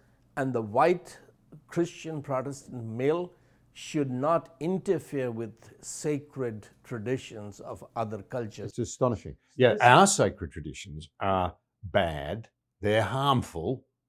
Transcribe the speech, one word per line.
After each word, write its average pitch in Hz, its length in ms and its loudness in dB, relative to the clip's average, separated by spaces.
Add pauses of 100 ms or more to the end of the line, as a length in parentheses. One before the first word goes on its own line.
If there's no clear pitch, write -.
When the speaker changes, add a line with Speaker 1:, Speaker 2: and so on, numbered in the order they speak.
(360)
Speaker 1:
and 135 160 -2
the 120 100 0
white 139 560 0 (500)
Christian 160 540 -6
Protestant 131 640 -6
male 139 480 -2 (420)
should 139 380 -4
not 147 480 0
interfere 151 720 -2
with 113 220 -8 (280)
sacred 135 840 -6 (160)
traditions 110 800 -8
of - 240 -14 (100)
other 110 260 -4
cultures. 113 500 -10
Speaker 2:
It's - 80 -12
astonishing. 113 580 -2 (180)
Yeah, 123 180 8
Speaker 1:
This 104 80 0
Speaker 2:
our 139 260 10
sacred 98 440 0
traditions 78 580 -14 (120)
are 92 340 0 (280)
bad, 85 640 -2 (320)
they're 104 220 4
harmful, 127 800 -2 (240)